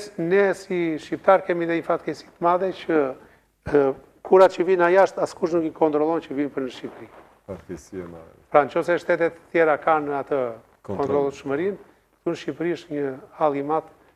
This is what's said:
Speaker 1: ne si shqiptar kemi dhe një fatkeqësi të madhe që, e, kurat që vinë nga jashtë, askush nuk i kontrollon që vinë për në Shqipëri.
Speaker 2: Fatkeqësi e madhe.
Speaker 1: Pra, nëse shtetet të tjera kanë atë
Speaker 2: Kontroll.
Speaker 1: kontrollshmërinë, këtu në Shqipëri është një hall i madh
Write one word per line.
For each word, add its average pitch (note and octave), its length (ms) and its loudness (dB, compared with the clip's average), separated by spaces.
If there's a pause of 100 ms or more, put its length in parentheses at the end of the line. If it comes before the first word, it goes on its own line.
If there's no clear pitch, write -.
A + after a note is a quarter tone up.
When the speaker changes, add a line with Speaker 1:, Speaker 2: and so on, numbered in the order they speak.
(180)
Speaker 1:
ne F#3 360 2
si E3+ 460 -4
shqiptar F#3 460 2
kemi F3 200 -2
dhe E3+ 140 0
një C#3+ 40 -6
fatkeqësi - 480 -4
të - 80 -20
madhe F3 320 2
që, C#3+ 440 -2 (580)
e, C#3 200 4 (300)
kurat F#3 280 8
që F3+ 140 -2
vinë F#3 140 2
nga F3 120 4
jashtë, F#3+ 300 4
askush D#3+ 320 -4
nuk E3+ 120 0
i D3+ 60 -6
kontrollon D#3 500 0
që - 120 -12
vinë C#3+ 160 -2
për C3+ 140 -6
në B2 80 -8
Shqipëri. - 380 -16 (360)
Speaker 2:
Fatkeqësi F#2 540 -14
e F2 80 -12
madhe. E2 240 -20 (180)
Speaker 1:
Pra, D3 140 4
nëse E3+ 400 -2
shtetet E3 320 0
të - 160 -20
tjera D#3 260 2
kanë D3 460 0
atë C#3+ 160 -2 (420)
Speaker 2:
Kontroll. - 160 -8
Speaker 1:
kontrollshmërinë, C#3+ 800 -2 (460)
këtu E3+ 80 -4
në D#3+ 80 -4
Shqipëri D#3+ 340 -6
është - 220 -12
një C3+ 240 -6 (180)
hall D3+ 180 0
i C#3 80 -4
madh D3+ 280 -4 (240)